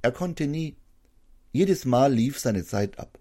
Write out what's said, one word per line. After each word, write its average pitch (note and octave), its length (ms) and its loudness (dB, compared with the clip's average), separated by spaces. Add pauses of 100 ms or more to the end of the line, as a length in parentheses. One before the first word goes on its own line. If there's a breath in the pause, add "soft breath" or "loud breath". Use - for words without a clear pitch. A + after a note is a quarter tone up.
er B2 100 0
konnte E3+ 340 -6
nie, D3+ 300 -6 (760)
jedes F#3 320 2
Mal C3 280 4
lief B2 260 0
seine G2+ 260 -2
Zeit G2+ 340 -4
ab. - 220 -16